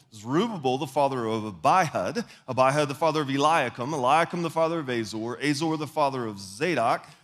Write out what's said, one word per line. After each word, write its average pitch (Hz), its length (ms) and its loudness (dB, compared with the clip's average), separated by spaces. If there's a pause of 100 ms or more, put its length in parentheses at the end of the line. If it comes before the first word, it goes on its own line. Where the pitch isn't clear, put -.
(120)
Zerubbabel, 135 680 -2
the 156 80 -4
father 135 400 0
of 110 180 -2
Abihud. 123 800 0 (240)
Abihud, 135 400 2
the 139 60 -4
father 156 260 0
of 135 100 -4
Eliakim. 139 640 2
Eliakim, 160 480 2
the 160 80 -4
father 165 300 0
of 131 100 -6
Azor. 113 500 -4
Azor, 151 360 0
the 151 100 -4
father 131 400 -2
of 104 120 -8
Zadok. 120 680 -2 (180)